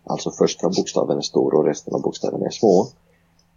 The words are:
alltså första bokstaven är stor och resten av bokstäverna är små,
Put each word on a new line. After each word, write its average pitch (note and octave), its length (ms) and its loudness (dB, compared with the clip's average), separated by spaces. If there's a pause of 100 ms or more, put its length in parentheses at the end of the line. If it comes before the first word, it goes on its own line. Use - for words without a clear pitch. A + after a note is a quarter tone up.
alltså - 280 -6
första - 380 0
bokstaven F2+ 480 -2
är D2 40 -4
stor - 340 0
och D2+ 100 4
resten - 280 -4
av C#2 80 -2
bokstäverna - 440 -4
är - 40 -4
små, G#2 380 4 (680)